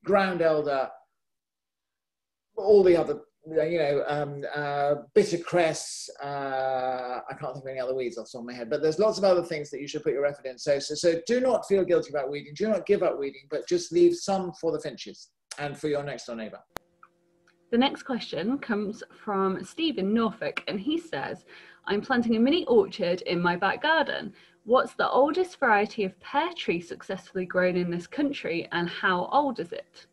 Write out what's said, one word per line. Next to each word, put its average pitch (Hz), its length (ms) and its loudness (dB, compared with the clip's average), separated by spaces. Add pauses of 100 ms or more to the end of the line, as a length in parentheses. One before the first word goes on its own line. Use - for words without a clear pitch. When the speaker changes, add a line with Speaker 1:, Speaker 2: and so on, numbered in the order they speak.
Speaker 1:
ground 185 360 2
elder, 147 460 2 (1700)
all 202 280 8
the 180 120 8
other, 147 260 0 (240)
you 160 340 0
know, 143 280 2
um, 143 360 -4 (120)
uh, 143 400 0 (200)
bittercress, 170 920 0 (140)
uh, 131 960 -4 (100)
I 135 100 -10
can't 135 140 -8
think 135 120 -12
of 135 60 -10
any 131 80 -8
other 127 160 -2
weeds 123 220 -4
off 110 140 -10
the 131 60 -12
top 117 40 -10
of 117 60 -12
my 123 60 -12
head, 120 160 -10
but 143 120 -2
there's 156 180 0
lots 214 180 2
of 190 60 -2
other 180 200 4
things 151 280 -8
that 139 100 -10
you 143 60 -10
should 147 160 -8
put 147 100 0
your 139 120 0
effort 143 200 -4
in. 127 120 -10
So, 143 220 2
so, 151 160 -6
so 165 300 2
do 247 160 2
not 254 260 0
feel 196 160 4
guilty 165 280 2
about 139 180 -4
weeding, 143 260 -10
do 208 140 -2
not 202 160 0
give 196 180 2
up 147 160 0
weeding, 139 300 -8
but - 180 -6
just 175 240 -2
leave 170 240 6
some 185 460 -4
for 165 100 -2
the 160 80 -4
finches 110 500 -12 (300)
and 143 180 -8
for 156 100 -6
your 143 160 -2
next 135 220 -10
door 120 100 -10
neighbour. 107 240 -10 (1120)
Speaker 2:
The 233 80 2
next 269 260 2
question 226 540 -4
comes 214 460 -4 (200)
from 190 400 0
Steve 294 360 -4
in 190 120 0
Norfolk, 220 560 -2
and 190 120 -4
he 294 180 -2
says, - 480 -8 (400)
"I'm 202 160 0
planting 233 340 2
a 220 40 0
mini 285 260 4
orchard 190 560 2
in 175 180 -2
my 175 160 2
back 185 280 -2
garden. 294 500 0 (300)
What's 247 320 2
the - 120 0
oldest 320 520 2
variety 214 460 2
of 185 140 -8
pear 330 340 -2
tree 175 280 -4
successfully - 640 -8
grown 180 300 2
in 175 160 0
this 170 160 -6
country, 277 640 -4
and 170 180 -2
how 185 420 0
old 277 280 2
is 175 120 -6
it?" - 420 -14